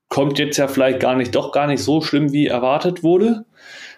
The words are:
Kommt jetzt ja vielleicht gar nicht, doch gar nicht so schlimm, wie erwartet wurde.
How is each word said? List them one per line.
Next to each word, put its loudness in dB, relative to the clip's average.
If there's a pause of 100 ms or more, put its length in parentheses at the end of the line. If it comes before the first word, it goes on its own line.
Kommt 0
jetzt -2
ja 2
vielleicht 0
gar 0
nicht, -2
doch -2
gar 0
nicht -2
so 0
schlimm, 0
wie 2
erwartet -2
wurde. 2 (520)